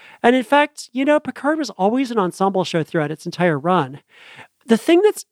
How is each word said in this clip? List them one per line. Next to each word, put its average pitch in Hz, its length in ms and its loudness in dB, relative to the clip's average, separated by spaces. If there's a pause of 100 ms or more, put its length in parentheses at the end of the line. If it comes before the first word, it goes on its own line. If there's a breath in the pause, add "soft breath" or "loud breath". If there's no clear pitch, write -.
(200 loud breath)
And 240 140 4
in 254 80 0
fact, 294 500 -2
you 262 120 -4
know, 294 160 2
Picard 294 380 -4
was 269 120 -6
always 220 400 -2
an 233 80 -2
ensemble 190 460 0
show 165 180 -4
throughout 151 300 -4
its - 120 -14
entire 175 320 0
run. 147 440 -2 (680 loud breath)
The 226 100 4
thing 339 260 2
that's, 415 280 0